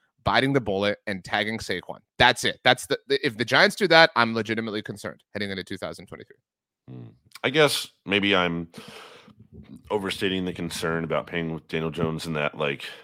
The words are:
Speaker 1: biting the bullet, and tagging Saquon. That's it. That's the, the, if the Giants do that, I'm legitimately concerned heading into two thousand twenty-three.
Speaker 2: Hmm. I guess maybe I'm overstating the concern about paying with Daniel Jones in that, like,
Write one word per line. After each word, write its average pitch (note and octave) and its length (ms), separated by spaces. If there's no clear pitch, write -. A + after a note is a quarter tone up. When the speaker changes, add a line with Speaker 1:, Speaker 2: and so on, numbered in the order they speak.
Speaker 1:
biting A#2+ 300
the C#3 80
bullet, G2+ 460
and F#2+ 180
tagging G#2+ 340
Saquon. - 420
That's B2 260
it. G2+ 180
That's B2+ 240
the, C3 120
the, C#3 180
if A2 120
the A#2 80
Giants E3+ 300
do G3 120
that, E3 280
I'm A2+ 180
legitimately A2 480
concerned G#2 400
heading G2+ 180
into F#2+ 140
two G2 140
thousand E2 280
twenty-three. - 300
Speaker 2:
Hmm. A#2+ 140
I - 60
guess C#3+ 400
maybe G2 320
I'm E2+ 320
overstating F#2+ 540
the F2+ 80
concern E2 520
about D2+ 220
paying E2 260
with D#2+ 160
Daniel D#2+ 220
Jones D#2+ 360
in E2 80
that, D2 220
like, C#2+ 280